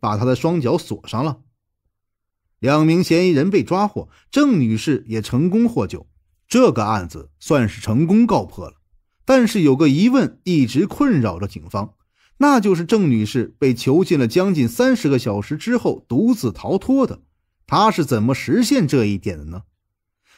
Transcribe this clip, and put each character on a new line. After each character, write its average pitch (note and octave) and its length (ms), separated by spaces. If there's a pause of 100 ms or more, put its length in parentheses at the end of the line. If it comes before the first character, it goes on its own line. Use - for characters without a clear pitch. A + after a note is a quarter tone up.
把 G#2+ 160
她 G#2+ 80
的 B2+ 100
双 E3 260
脚 C3 160
锁 - 300
上 - 180
了。 D#3 140 (1200)
两 D3+ 260
名 E3 160
嫌 F3 240
疑 F#3 40
人 D#3+ 200
被 F3+ 140
抓 G3 240
获， - 200 (220)
郑 C4+ 300
女 A2 160
士 C3 320
也 A2 120
成 C#3 300
功 A3+ 180
获 D3+ 160
救， - 220 (400)
这 A#3+ 240
个 A2+ 140
案 G#2 240
子 D2+ 220 (100)
算 C3 280
是 - 120
成 B2 260
功 G#3 180
告 F3+ 200
破 D#2+ 240
了。 - 60 (500)
但 B3+ 240
是 G#3+ 140
有 C#3+ 120
个 D3+ 140
疑 D#3+ 200
问 B3 360
一 D#3 220
直 C3+ 200
困 A#3+ 340
扰 F2+ 200
着 G2 80
警 D#2+ 200
方， G2+ 260 (440)
那 C#4 220
就 G3 140
是 E3+ 100
郑 F#3 260
女 A2 160
士 - 320
被 C3 160
囚 C#3 300
禁 E3+ 120
了 B2+ 120
将 F#3 260
近 B2+ 140
三 B3 260
十 E3+ 140
个 C3+ 100
小 G#2 220
时 D3 160
之 A3+ 200
后 - 320
独 G#3+ 260
自 B2 180
逃 D#3 260
脱 C4 260
的， - 180 (440)
她 G3+ 240
是 F3 140
怎 A2+ 180
么 B2 100
实 E3+ 300
现 A3+ 240
这 B2+ 200
一 G2+ 120
点 F2+ 180
的 D2 80
呢？ E2+ 180 (760)